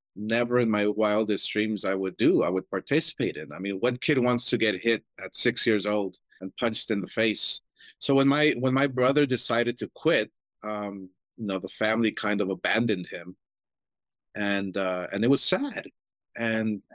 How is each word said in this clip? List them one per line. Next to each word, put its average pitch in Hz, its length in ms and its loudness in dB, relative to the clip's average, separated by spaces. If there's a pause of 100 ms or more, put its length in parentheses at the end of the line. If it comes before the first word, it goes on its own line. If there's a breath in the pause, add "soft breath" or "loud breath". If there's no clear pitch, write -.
(160)
never 117 420 0
in 120 120 4
my 104 160 2
wildest 104 640 2
dreams 107 340 -2
I 98 100 0
would 95 220 -4
do, 143 260 4
I 78 60 0
would 92 220 -2
participate 104 640 -2
in. 73 160 -10
I 78 60 -12
mean, 98 180 -4
what 123 240 0
kid 143 180 2
wants 123 320 2
to 120 80 2
get 101 240 0
hit 113 220 0 (180)
at 95 140 -12
six - 300 0
years 107 200 2
old 104 300 -2 (240 soft breath)
and 95 160 -10
punched - 340 -2
in 101 120 0
the 92 60 -8
face? - 520 -2 (380 loud breath)
So - 160 2
when 135 140 6
my, 147 300 4
when 127 160 0
my 139 120 2
brother 135 400 2
decided 120 520 0
to 104 160 -8
quit, 135 360 0 (340)
um, 101 460 -8 (260)
you 113 100 -8
know, 95 120 -2
the 92 100 -8
family 110 420 0
kind 104 300 -2
of 95 80 0
abandoned 95 580 0
him. 90 300 -14 (960)
And, 101 420 -2
uh, 92 360 -2
and 101 100 -2
it 117 60 4
was 131 140 4
sad. 254 440 -2 (480)
And, 110 460 -2 (140)